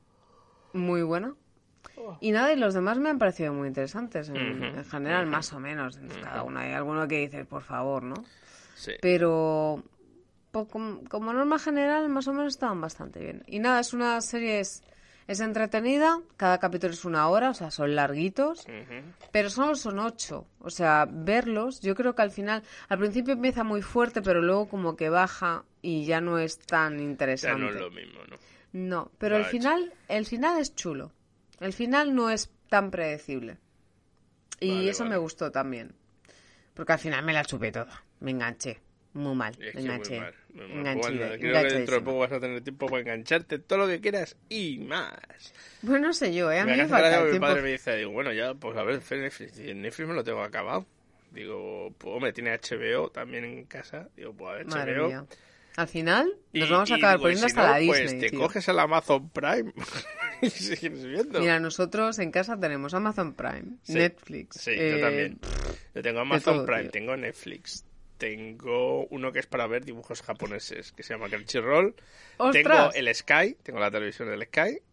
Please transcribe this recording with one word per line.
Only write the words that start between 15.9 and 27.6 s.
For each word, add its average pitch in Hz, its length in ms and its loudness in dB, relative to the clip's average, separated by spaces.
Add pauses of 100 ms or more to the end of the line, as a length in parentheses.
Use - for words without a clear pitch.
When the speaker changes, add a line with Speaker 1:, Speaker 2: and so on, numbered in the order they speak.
Speaker 1:
cada 180 220 4
capítulo 180 340 0
es 170 120 -10
una 160 240 4
hora, 226 220 4
o 240 40 -2
sea, 160 160 -8
son 147 240 0
larguitos, 180 720 0
Speaker 2:
Ujú. 127 360 -14 (280)
Speaker 1:
pero 208 200 2
solo 277 260 0
son 202 240 -4
ocho. 226 480 -6 (100)
O - 120 -12
sea, 151 380 4
verlos, 220 720 -2
yo 196 140 0
creo 247 220 0
que 226 60 4
al 202 100 2
final, 214 300 -4 (260)
al 190 100 0
principio 240 360 0
empieza 247 280 0
muy 208 200 -2
fuerte, 240 380 0
pero 180 220 4
luego 196 260 4
como 170 280 -2
que 156 140 0
baja 175 540 2 (160)
y 160 240 -2
ya 160 160 2
no 170 180 0
es 160 200 -2
tan 156 400 0
interesante. 135 600 0